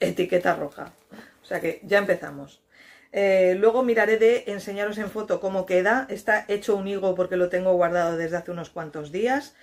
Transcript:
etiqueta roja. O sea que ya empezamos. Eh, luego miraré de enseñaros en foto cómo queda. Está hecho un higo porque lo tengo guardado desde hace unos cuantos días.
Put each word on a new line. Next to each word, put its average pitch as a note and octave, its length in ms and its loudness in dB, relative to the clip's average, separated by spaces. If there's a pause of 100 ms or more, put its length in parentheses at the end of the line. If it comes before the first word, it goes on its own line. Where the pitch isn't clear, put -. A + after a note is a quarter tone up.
etiqueta F3+ 560 0
roja. D3+ 360 -10 (500)
O - 40 -20
sea F#3 140 -6
que E3 240 -4
ya G3 140 2
empezamos. D#3 640 -4 (500)
Eh, F#3+ 460 4
luego A3+ 240 4
miraré A3 360 2
de A3+ 300 4
enseñaros G3+ 500 -6
en G#3 120 -6
foto G#3 300 -4
cómo F#3+ 260 -2
queda. F#3+ 440 2
Está G#3+ 380 -2
hecho G#3 280 0
un G3 120 -4
higo F#3+ 260 0
porque F#3 220 -2
lo F3+ 120 2
tengo F#3 260 2
guardado E3+ 420 2
desde E3 200 -2
hace E3+ 140 -8
unos E3+ 200 -10
cuantos D3+ 420 -10
días. B3 500 -2